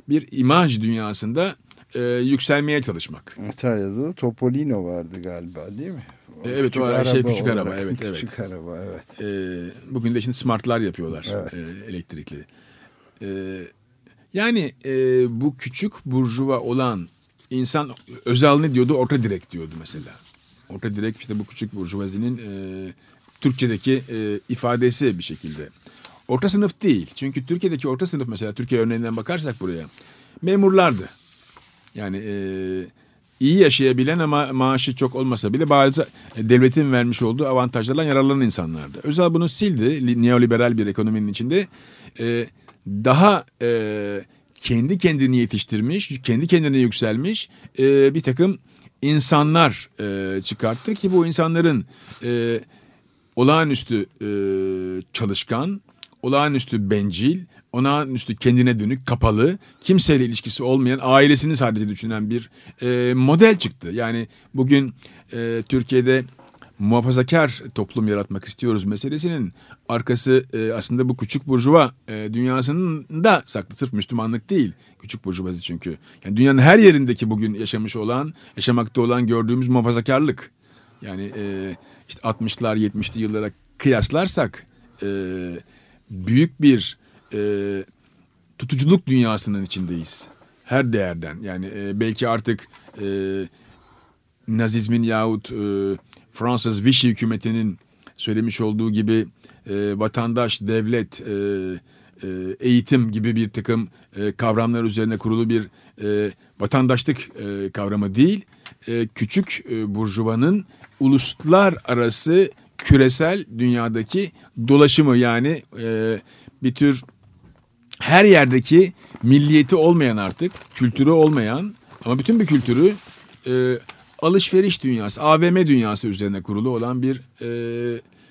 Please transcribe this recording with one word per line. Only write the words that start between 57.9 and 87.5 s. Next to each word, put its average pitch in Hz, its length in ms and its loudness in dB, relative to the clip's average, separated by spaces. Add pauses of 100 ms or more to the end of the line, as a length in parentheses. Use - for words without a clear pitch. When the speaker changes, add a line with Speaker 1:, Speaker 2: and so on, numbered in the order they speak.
Speaker 1:
kendine 123 440 4
dönük, 120 260 -4
kapalı, 117 520 2 (220)
kimseyle 160 440 4
ilişkisi 117 380 -6
olmayan, 131 400 2
ailesini 139 540 6
sadece 110 320 0
düşünen 107 420 -6
bir, 117 200 -6 (320)
e, 123 320 0
model 165 440 6
çıktı. - 340 -8
Yani 117 360 -4 (260)
bugün, 131 400 2 (380)
e, 117 360 -4
Türkiye'de 127 560 2 (540)
muhafazakar 123 840 2 (120)
toplum 107 340 -4
yaratmak 101 360 -4
istiyoruz 110 400 -4
meselesinin 139 680 -4 (360)
arkası, 123 640 0
e, 110 200 -4
aslında 123 360 -2
bu 123 80 -2
küçük 127 300 -6
burjuva, 135 480 4 (140)
e, 107 240 -8
dünyasının 147 920 -2
da 190 220 4
saklı, - 300 -10
sırf 131 160 -6
Müslümanlık 113 580 -4
değil. 131 220 0 (260)
Küçük - 260 -16
burjuvazi 92 380 -6
çünkü. 85 340 -10 (280)
Yani 101 120 -4
dünyanın 135 220 6
her 160 200 10
yerindeki 139 520 6
bugün 107 240 -2
yaşamış 110 420 -6
olan, 123 380 -4 (220)
yaşamakta 120 440 0
olan 120 260 2
gördüğümüz 117 420 0
muhafazakarlık. 127 800 0 (520)
Yani, 98 340 -10
e, 95 400 -8 (320)
işte - 140 -20
altmışlar, 110 540 -4
yetmişli 107 440 -4
yıllara 107 300 -4 (280)
kıyaslarsak, 139 880 0 (360)
e, 101 40 -8 (1040)
büyük 117 520 0
bir, 131 360 4 (340)
e, 101 520 -4 (720)